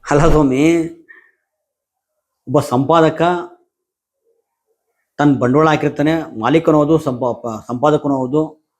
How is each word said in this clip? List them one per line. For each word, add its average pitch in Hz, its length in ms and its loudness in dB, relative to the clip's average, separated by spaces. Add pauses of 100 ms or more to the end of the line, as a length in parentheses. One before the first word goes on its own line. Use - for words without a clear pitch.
(100)
ಅಲ್ಲ 147 200 4
ಸ್ವಾಮಿ, 151 580 2 (1600)
ಒಬ್ಬ 135 120 2
ಸಂಪಾದಕ 151 640 2 (2000)
ತನ್ನ 147 200 2
ಬಂಡವಾಳ 131 300 2
ಹಾಕಿರ್ತಾನೆ, 147 720 -2
ಮಾಲೀಕನೂ 156 380 2
ಹೌದು, 151 200 2
ಸಂಪಾ-, 123 360 -4
ಪ-, 110 340 -12
ಸಂಪಾದಕನೂ 143 480 -2
ಹೌದು. 143 640 -6